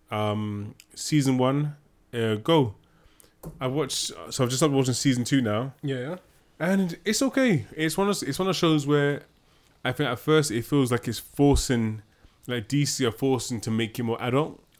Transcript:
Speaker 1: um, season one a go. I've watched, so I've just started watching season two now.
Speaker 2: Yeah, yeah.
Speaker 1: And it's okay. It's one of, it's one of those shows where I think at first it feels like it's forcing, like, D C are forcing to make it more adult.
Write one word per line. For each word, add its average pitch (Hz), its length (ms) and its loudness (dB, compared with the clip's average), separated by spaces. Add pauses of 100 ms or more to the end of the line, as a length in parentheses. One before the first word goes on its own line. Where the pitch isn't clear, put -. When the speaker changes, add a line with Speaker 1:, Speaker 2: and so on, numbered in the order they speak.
(100)
Speaker 1:
um, 107 640 -4 (220)
season 135 420 2
one 143 380 0 (360)
a 113 240 0
go. 127 380 2 (840)
I've 131 120 -4
watched, - 400 -4 (180)
so - 140 -2
I've 120 60 0
just 127 60 -4
started 147 180 2
watching 131 200 2
season 127 280 2
two 135 180 0
now. 117 320 -2 (100)
Speaker 2:
Yeah, 135 180 -4
yeah. 151 160 -8 (420)
Speaker 1:
And 185 460 0
it's 214 180 0
okay. 247 440 2 (100)
It's 156 200 -2
one 196 140 2
of, 196 140 -2
it's 143 160 -4
one 185 80 0
of - 20 2
those 170 60 0
shows 156 320 2
where 143 340 2 (640)
I 127 80 -2
think 143 180 -2
at 120 80 -4
first 151 320 4
it 117 120 -2
feels 135 280 2
like 120 160 0
it's 113 140 -6
forcing, 117 840 2 (460)
like, 120 180 -6
D 143 180 0
C 131 220 -2
are 113 60 0
forcing 127 480 -2
to 113 100 -6
make 110 280 -2
it 123 40 -2
more 113 180 -2
adult. 131 400 -2 (200)